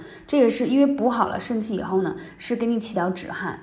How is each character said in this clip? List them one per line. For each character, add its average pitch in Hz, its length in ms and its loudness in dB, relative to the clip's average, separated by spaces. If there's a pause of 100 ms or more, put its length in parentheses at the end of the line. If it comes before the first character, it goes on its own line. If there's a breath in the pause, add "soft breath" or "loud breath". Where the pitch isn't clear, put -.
(260 loud breath)
这 294 140 4
个 240 80 8
是 226 200 0
因 254 100 4
为 277 80 8
补 277 220 2
好 233 180 2
了 - 140 -4
肾 226 200 -4
气 214 140 -4
以 180 80 -2
后 190 200 2
呢， 165 120 -2 (220 loud breath)
是 - 180 -4
给 233 120 -2
你 233 120 2
起 214 160 -6
到 180 160 0
止 - 220 -6
汗。 - 300 -8